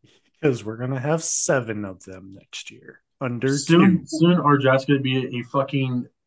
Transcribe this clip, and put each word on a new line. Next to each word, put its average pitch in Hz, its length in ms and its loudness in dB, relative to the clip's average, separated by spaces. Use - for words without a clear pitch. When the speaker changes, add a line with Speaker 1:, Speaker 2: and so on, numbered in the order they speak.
Speaker 1:
'Cause 120 220 0
we're 110 120 -10
gonna 127 240 -6
have 160 220 -2
seven 113 640 -2
of 95 200 -12
them 95 300 -18
next - 360 -16
year. - 300 -20
Under 127 360 -2
Speaker 2:
Soon, 180 440 4
Speaker 1:
two. - 60 -14
Speaker 2:
soon 175 340 2
our 143 180 4
draft's 131 280 2
gonna 139 140 2
be 131 240 -2
a, 127 160 -8
a - 40 -6
fucking 135 600 -4